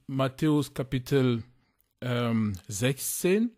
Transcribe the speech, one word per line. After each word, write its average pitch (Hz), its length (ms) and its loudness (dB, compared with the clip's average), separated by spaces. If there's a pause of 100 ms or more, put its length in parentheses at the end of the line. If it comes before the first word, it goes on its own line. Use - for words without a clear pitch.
Matthäus 139 680 0
Kapitel, 127 680 0 (560)
ähm, 117 540 0 (160)
sechzehn, 156 880 0